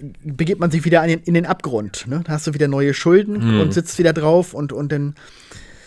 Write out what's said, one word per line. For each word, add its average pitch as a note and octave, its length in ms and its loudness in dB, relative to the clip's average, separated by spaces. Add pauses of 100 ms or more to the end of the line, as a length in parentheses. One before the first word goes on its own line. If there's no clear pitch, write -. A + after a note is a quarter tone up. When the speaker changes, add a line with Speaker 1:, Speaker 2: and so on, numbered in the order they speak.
(240)
Speaker 1:
begibt D#3 360 -4
man E3+ 120 0
sich D#3 140 -2
wieder E3 180 4
in E3 60 0
den, D#3+ 140 0
in F3 120 0
den E3+ 100 2
Abgrund, A#2 600 -4
ne? D3 180 -4
Da D#3 80 -6
hast D3+ 140 -4
du D#3 80 -4
wieder D3 120 0
neue C#3 280 0
Schulden G3+ 600 2
Speaker 2:
Mhm. - 60 4
Speaker 1:
und D#3 120 2
sitzt E3+ 260 -4
wieder E3 140 4
drauf E3 400 2
und, C#3+ 200 -6
und C#3+ 180 -4
dann, D3 240 -4 (720)